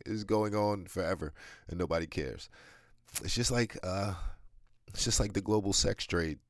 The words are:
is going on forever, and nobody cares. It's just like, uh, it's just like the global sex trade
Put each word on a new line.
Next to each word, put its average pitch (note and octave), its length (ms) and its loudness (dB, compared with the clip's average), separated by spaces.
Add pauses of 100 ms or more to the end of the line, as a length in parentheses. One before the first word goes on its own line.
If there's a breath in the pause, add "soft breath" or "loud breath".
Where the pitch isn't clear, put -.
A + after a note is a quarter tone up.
is G#2+ 180 -2
going G#2+ 300 2
on G#2 320 2
forever, E2 460 -2 (360 loud breath)
and E2 100 -4
nobody E2 280 2
cares. C2 420 -6 (760 loud breath)
It's - 120 -2
just A#2 160 2
like, A#2+ 320 0
uh, G2 320 -2 (760 loud breath)
it's - 160 -4
just A2+ 140 2
like G2+ 140 2
the G2+ 80 2
global G2+ 320 2
sex - 340 2
trade D#2+ 320 0 (120)